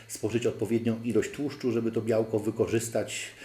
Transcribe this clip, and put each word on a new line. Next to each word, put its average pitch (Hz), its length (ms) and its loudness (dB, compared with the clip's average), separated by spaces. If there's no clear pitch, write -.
spożyć 113 380 0
odpowiednią 113 580 0
ilość 110 280 2
tłuszczu, 139 400 -2
żeby 113 200 0
to 117 100 -2
białko 110 380 2
wykorzystać, 110 880 0